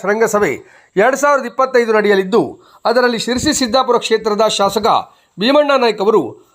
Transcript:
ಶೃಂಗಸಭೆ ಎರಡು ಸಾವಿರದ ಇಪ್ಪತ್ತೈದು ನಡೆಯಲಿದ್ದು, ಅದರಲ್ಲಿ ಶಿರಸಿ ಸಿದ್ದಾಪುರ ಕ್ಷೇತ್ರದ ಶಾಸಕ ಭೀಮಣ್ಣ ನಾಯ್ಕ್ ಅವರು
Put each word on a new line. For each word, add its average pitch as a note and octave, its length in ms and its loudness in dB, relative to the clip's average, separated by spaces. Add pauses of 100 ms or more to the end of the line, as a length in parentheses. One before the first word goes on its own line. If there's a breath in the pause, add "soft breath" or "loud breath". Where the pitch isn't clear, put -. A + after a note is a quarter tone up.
ಶೃಂಗಸಭೆ G#3 500 0 (440 soft breath)
ಎರಡು A#3+ 200 2
ಸಾವಿರದ C#4+ 280 0
ಇಪ್ಪತ್ತೈದು A#3+ 480 0
ನಡೆಯಲಿದ್ದು, G3+ 680 0 (240 soft breath)
ಅದರಲ್ಲಿ A#3 340 0
ಶಿರಸಿ B3 360 -4
ಸಿದ್ದಾಪುರ B3 440 0
ಕ್ಷೇತ್ರದ A3 480 -2
ಶಾಸಕ G3 680 -2 (280 soft breath)
ಭೀಮಣ್ಣ C#4+ 320 2
ನಾಯ್ಕ್ A#3+ 280 0
ಅವರು F#3+ 300 0 (240 soft breath)